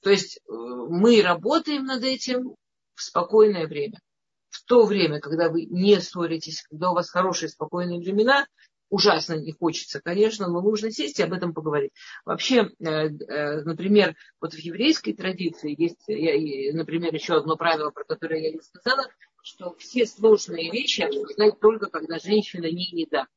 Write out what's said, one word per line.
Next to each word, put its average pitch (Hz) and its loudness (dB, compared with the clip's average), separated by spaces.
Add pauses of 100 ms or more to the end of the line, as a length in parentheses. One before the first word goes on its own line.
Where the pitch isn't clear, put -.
То 196 -2
есть, - 0
э, - -18
мы 135 2
работаем 269 0
над 262 -6
этим 254 -4 (400)
в - -16
спокойное 190 4
время. 147 -8 (500)
В - -18
то 240 8
время, 170 0
когда 160 0
вы 165 -4
не 185 4
ссоритесь, 165 -6
когда 165 -2
у 170 0
вас 170 -2
хорошие, 170 -2
спокойные 175 -6
времена, 220 2 (420)
ужасно 175 2
не 156 -8
хочется, - -4
конечно, 208 0
но 175 -2
нужно 214 0
сесть 294 -8
и 190 2
об 165 -2
этом 175 -4
поговорить. 151 -2 (340)
Вообще, - 0
э, - -10
э, 151 -4
например, 180 2 (260)
вот 160 -8
в 156 -18
еврейской 208 -2
традиции 180 -6
есть, 170 -2
я, 151 -2
и, 139 -2
например, 160 -4
ещё 160 0
одно 156 0
правило, 156 0
про - -14
которое 160 -6
я 156 -4
не - -12
сказала, 262 -4 (380)
что 180 -14
все 240 -2
сложные 180 2
вещи 175 -2
обсуждать - 2
только, 214 4
когда 160 -8
женщина 185 0
не, 175 -6
не 165 -4
да. 135 -2